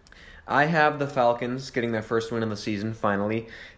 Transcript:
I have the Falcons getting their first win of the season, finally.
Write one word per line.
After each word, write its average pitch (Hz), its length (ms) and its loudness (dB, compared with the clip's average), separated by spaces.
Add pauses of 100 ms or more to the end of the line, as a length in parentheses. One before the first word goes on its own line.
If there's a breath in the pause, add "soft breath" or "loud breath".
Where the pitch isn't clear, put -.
(460 loud breath)
I 139 200 4
have 151 320 2
the 139 80 0
Falcons 123 640 0
getting 117 220 -2
their 110 100 -2
first 113 280 -2
win 113 120 -2
of 110 80 0
the 104 80 -4
season, 110 340 -4
finally. 107 540 0 (320 loud breath)